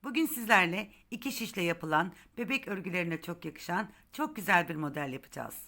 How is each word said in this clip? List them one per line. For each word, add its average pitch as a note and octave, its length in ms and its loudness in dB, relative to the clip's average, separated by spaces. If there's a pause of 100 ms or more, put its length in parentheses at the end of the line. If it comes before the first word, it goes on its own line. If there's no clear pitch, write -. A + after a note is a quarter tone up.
Bugün C#4+ 220 2
sizlerle G3+ 640 4 (200)
iki B3+ 220 -6
şişle G3+ 300 -4
yapılan E3+ 500 2 (260)
bebek A#3+ 300 -2
örgülerine F3 540 -4
çok E3+ 220 -10
yakışan F3 440 -4 (240)
çok D#4 240 -4
güzel F3+ 320 4
bir E3+ 60 -4
model D3 380 -4
yapacağız. B2+ 420 -10 (140)